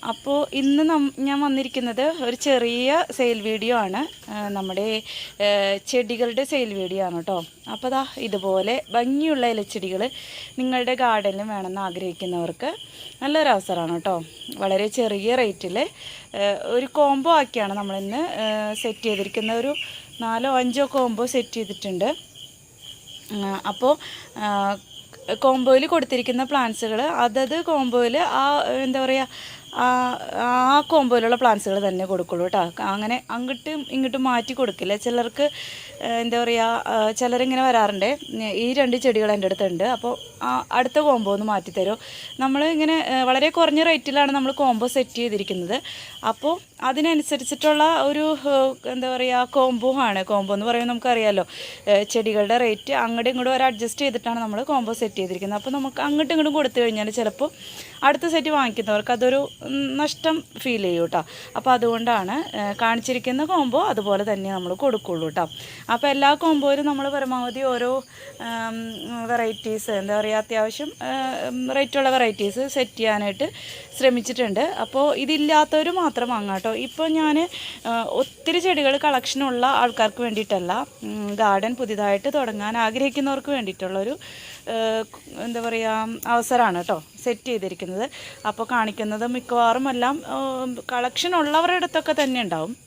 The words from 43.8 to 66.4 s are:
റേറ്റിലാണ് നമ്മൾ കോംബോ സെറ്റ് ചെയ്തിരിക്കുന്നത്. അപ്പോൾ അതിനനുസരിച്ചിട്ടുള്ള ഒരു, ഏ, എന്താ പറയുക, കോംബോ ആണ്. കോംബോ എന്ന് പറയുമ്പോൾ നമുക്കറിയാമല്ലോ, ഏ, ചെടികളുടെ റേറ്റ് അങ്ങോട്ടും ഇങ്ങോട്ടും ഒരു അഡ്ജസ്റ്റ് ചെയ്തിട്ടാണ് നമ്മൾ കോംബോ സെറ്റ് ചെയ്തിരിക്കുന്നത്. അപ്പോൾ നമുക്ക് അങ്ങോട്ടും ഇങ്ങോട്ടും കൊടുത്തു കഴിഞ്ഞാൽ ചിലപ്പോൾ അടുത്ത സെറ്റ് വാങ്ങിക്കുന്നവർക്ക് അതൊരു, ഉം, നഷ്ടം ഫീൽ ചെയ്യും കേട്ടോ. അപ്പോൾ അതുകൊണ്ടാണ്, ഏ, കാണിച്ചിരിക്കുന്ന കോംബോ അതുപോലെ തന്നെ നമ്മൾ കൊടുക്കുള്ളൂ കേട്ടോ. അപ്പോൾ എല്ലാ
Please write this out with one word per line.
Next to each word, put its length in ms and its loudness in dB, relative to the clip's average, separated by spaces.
റേറ്റിലാണ് 480 2
നമ്മൾ 200 0
കോംബോ 360 2
സെറ്റ് 280 0
ചെയ്തിരിക്കുന്നത്. 680 -2
അപ്പോൾ 280 0
അതിനനുസരിച്ചിട്ടുള്ള 1200 2
ഒരു, 360 2
ഏ, 400 2
എന്താ 220 -2
പറയുക, 320 2
കോംബോ 440 4
ആണ്. 220 2
കോംബോ 300 0
എന്ന് 120 0
പറയുമ്പോൾ 280 0
നമുക്കറിയാമല്ലോ, 520 2
ഏ, 160 6
ചെടികളുടെ 540 2
റേറ്റ് 360 0
അങ്ങോട്ടും 360 2
ഇങ്ങോട്ടും 260 0
ഒരു 80 4
അഡ്ജസ്റ്റ് 420 0
ചെയ്തിട്ടാണ് 340 -2
നമ്മൾ 240 -4
കോംബോ 300 0
സെറ്റ് 220 -4
ചെയ്തിരിക്കുന്നത്. 440 -4
അപ്പോൾ 100 -8
നമുക്ക് 320 -4
അങ്ങോട്ടും 320 0
ഇങ്ങോട്ടും 200 2
കൊടുത്തു 280 0
കഴിഞ്ഞാൽ 280 0
ചിലപ്പോൾ 420 -2
അടുത്ത 300 2
സെറ്റ് 160 2
വാങ്ങിക്കുന്നവർക്ക് 600 0
അതൊരു, 380 2
ഉം, 320 -4
നഷ്ടം 460 -2
ഫീൽ 240 -2
ചെയ്യും 220 0
കേട്ടോ. 180 0
അപ്പോൾ 140 2
അതുകൊണ്ടാണ്, 840 0
ഏ, 240 -2
കാണിച്ചിരിക്കുന്ന 640 0
കോംബോ 360 2
അതുപോലെ 420 0
തന്നെ 180 -4
നമ്മൾ 220 -4
കൊടുക്കുള്ളൂ 440 0
കേട്ടോ. 220 -2
അപ്പോൾ 140 2
എല്ലാ 260 4